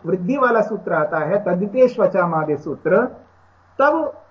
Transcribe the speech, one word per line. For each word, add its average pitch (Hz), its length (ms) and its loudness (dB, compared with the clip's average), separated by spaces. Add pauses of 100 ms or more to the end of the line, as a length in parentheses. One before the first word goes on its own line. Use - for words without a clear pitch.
वृद्धि 180 300 -2
वाला 240 240 2
सूत्र 196 320 -4
आता 156 260 0
है, 175 260 -2
तद्धिते 202 440 2
श्वचामादे 170 680 0
सूत्र। 170 460 0 (760)
तब 294 520 0